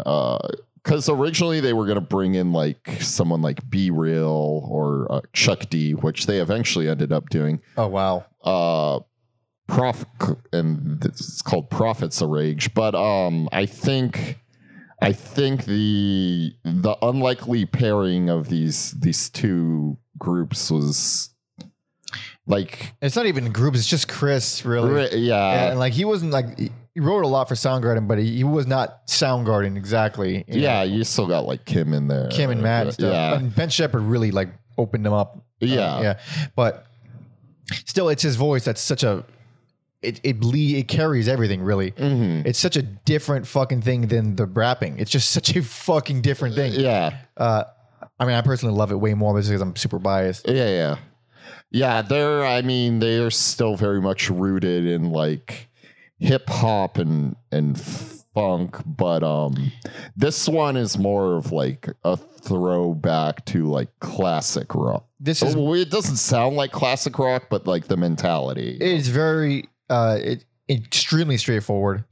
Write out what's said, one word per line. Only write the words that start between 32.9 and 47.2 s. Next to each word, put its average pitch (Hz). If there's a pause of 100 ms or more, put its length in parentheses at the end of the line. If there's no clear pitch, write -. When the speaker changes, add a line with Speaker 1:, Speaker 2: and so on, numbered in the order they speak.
Speaker 2:
stuff. 98
Speaker 1:
Yeah. 87
Speaker 2:
And 127
Ben 165
Shepherd 139
really, 110
like, 95 (280)
opened 110
them 104
up. 104 (240)
Uh, 113
Speaker 1:
Yeah. 101
Speaker 2:
yeah. 101 (380)
But 117 (960)
still, 185
it's 147
his 147
voice 131
that's 113
such -
a, 104 (800)
it, 110
it 123
ble-, 117 (240)
it 127
carries 151
everything, 113
really. 98
Speaker 1:
Mm-hmm. 113
Speaker 2:
It's 123
such 180
a 139
different 135
fucking 127
thing 120
than 107
the 104
rapping. 107
It's 104
just 135
such -
a 180
fucking 143
different 131
thing. 131
Speaker 1:
Yeah. 110 (200)